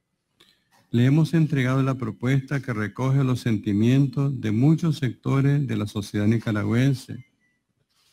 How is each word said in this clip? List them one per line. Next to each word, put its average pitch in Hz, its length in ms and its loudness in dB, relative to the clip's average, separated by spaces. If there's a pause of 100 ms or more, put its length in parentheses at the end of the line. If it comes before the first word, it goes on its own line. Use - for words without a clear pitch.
(880)
Le 120 160 2
hemos 151 300 2
entregado 135 480 0
la 135 100 -2
propuesta 131 680 -2
que 123 140 -6
recoge 127 500 -2
los 127 180 -2
sentimientos 123 1000 0
de 107 100 -2
muchos 151 460 2
sectores 135 680 0
de 113 100 -4
la 104 80 -2
sociedad 104 400 -4
nicaragüense 117 1000 0 (840)